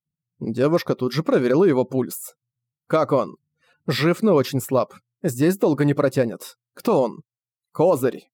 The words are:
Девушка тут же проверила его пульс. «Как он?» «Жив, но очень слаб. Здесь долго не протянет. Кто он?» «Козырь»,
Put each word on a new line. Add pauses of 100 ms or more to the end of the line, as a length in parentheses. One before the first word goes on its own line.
(400)
Девушка
тут
же
проверила
его
пульс. (520)
«Как
он?» (500)
«Жив,
но
очень
слаб. (300)
Здесь
долго
не
протянет. (160)
Кто
он?» (500)
«Козырь»,